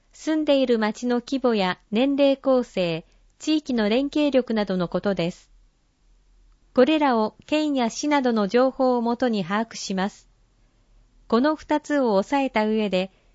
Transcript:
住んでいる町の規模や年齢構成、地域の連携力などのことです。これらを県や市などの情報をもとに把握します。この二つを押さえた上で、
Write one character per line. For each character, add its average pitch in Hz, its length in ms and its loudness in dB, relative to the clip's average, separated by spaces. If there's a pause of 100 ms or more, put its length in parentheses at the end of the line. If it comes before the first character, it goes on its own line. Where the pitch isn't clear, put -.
(120)
住 311 300 -4
ん - 20 -2
で 285 140 2
い 262 100 2
る 240 120 2
町 214 280 -4
の 240 140 0
規 262 200 -6
模 240 140 2
や 185 240 -2 (120)
年 269 260 0
齢 277 180 4
構 262 280 2
成、 170 420 -4 (340)
地 311 200 -2
域 277 140 -8
の 220 140 0
連 262 220 0
携 294 220 0
力 247 220 0
な 208 120 -2
ど 190 100 -4
の 180 140 -2
こ 180 100 -4
と 196 160 -2
で 175 160 -4
す。 - 180 -18 (1200)
こ 247 100 6
れ 311 160 2
ら 277 160 2
を 220 300 -2
県 302 280 -2
や 240 160 -2
市 294 200 -6
な 285 120 2
ど 247 120 0
の 208 160 0
情 254 200 2
報 254 280 0
を 240 40 -2
も 233 140 -2
と 254 140 0
に 202 160 -2
把 208 200 -2
握 - 120 -18
し - 180 -8
ま 190 140 -2
す。 - 180 -20 (1000)
こ 226 100 2
の 302 160 2
二 302 240 -2
つ 294 220 -2
を 226 140 2
押 196 140 0
さ 277 140 0
え 262 60 -2
た 214 180 -2
上 214 220 -2
で、 185 240 -2 (220)